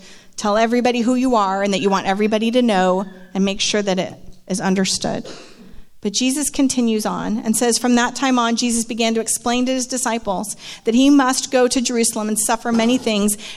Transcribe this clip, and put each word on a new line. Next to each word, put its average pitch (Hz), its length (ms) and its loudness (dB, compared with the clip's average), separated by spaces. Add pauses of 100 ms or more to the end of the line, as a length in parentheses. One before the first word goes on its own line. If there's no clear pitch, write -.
(380)
tell 208 200 0
everybody 240 440 2
who 247 120 2
you 254 220 2
are 196 260 2
and 202 100 0
that 190 100 0
you 196 80 2
want 190 180 0
everybody 214 420 0
to 247 140 2
know 185 420 2 (260)
and 196 140 0
make 196 160 -2
sure 208 220 0
that 190 160 0
it - 160 -6 (320)
is 190 120 -4
understood. 190 640 -2 (800)
But 208 120 -4
Jesus 262 360 -2
continues 233 560 0
on 185 320 -4
and 220 180 -2
says, 240 220 0
"From 247 160 2
that 247 220 2
time 262 240 2
on, 233 160 2
Jesus 233 300 -2
began 226 280 -2
to 226 80 0
explain 247 460 -2
to 262 40 0
his 254 140 -2
disciples 226 720 -4 (300)
that 226 100 2
he 269 160 6
must 262 400 4
go 254 160 4
to 262 120 0
Jerusalem 233 480 0
and 214 120 -2
suffer 233 320 -2
many 226 260 2
things 208 400 0 (200)